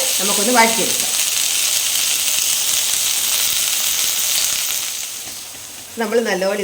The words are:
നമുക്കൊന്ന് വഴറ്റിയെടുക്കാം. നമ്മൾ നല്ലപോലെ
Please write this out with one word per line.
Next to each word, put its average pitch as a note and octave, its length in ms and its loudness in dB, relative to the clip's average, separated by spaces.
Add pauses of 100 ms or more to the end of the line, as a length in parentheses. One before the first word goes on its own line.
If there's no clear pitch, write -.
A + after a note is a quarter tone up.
(220)
നമുക്കൊന്ന് G#3 340 2
വഴറ്റിയെടുക്കാം. A3+ 560 4 (4000)
നമ്മൾ A3 160 0 (120)
നല്ലപോലെ G3 340 0